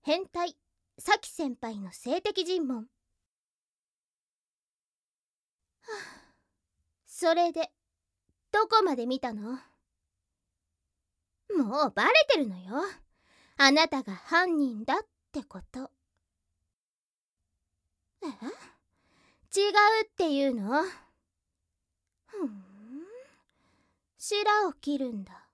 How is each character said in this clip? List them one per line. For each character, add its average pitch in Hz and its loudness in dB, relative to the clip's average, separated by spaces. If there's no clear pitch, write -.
変 349 0
態、 349 -6
咲 - -2
先 269 -6
輩 226 -10
の 185 -12
性 294 -4
的 415 -4
尋 339 -2
問。 254 -4
は 220 -10
あ、 - -16
そ 330 0
れ 339 2
で、 330 -6
ど 427 2
こ 440 4
ま 339 2
で 240 -4
見 262 -4
た 240 -6
の？ 220 -10
も 269 0
う - -8
バ 214 0
レ 370 4
て 453 4
る 269 0
の 185 -8
よ。 190 -6
あ 277 8
な 311 6
た 277 -2
が 196 -10
犯 339 2
人 240 -2
だ 262 0
っ 427 -2
て 190 -8
こ 190 -14
と。 254 -14
え？ - -10
違 403 4
う 427 4
っ - -20
て 330 2
い 277 2
う 247 0
の？ 240 0
ふ 403 -8
ん。 202 -12
白 415 0
を - -8
切 285 -4
る 254 -4
ん 202 -8
だ。 - -20